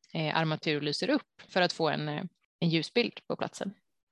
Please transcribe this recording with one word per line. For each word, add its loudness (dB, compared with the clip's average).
eh, 0
armatur 0
lyser -2
upp -2
för 2
att 2
få 0
en, -2
eh, -4
en 4
ljusbild 0
på -4
platsen. -6